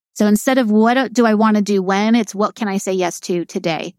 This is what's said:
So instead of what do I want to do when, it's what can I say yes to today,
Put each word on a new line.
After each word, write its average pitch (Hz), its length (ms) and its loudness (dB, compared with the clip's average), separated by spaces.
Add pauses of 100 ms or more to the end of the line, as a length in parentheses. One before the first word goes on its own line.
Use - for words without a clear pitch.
(140)
So 208 140 0
instead 214 300 2
of 240 140 0
what 226 420 2
do 233 120 2
I 220 80 4
want 214 240 2
to 208 60 2
do 196 180 0
when, 196 340 0
it's 226 200 -2
what 196 200 -4
can 220 140 -6
I 196 80 -4
say 196 160 -4
yes 180 280 -4
to 175 220 -4
today, 175 560 -6